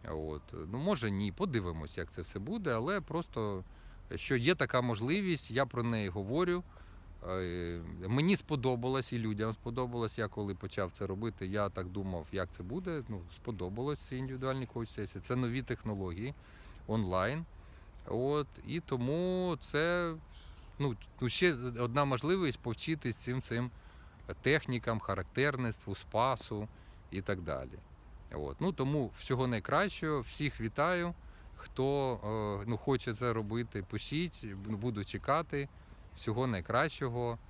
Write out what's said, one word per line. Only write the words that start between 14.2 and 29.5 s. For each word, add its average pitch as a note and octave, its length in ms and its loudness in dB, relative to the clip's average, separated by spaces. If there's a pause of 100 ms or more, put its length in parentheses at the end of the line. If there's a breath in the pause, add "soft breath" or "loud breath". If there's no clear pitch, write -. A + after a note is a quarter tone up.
коуч-сесії. A2 560 -4
Це B2 140 0
нові B2+ 260 2
технології G#2+ 720 -2 (540 loud breath)
онлайн. A2 580 4 (600 loud breath)
От, C#3 400 2 (200)
і D#3 120 0
тому E3+ 800 2
це, E3+ 520 2 (680 loud breath)
ну, C3+ 160 2 (260)
ну, B2 80 4
ще F3+ 240 6 (260)
одна B2 260 4
можливість C#3+ 540 2
повчитись B2+ 560 -2
цим, B2+ 260 -2
цим A#2+ 300 0 (680 loud breath)
технікам, B2 580 4
характерництву, A#2+ 960 0
спасу A2 720 2 (440 loud breath)
і F#2+ 100 -2
так G2 200 0
далі. C2 380 -4 (520)
От. D2 300 -4
Ну, F#3 100 4
тому C#3 480 0
всього B2+ 280 2
найкращого, D3+ 720 2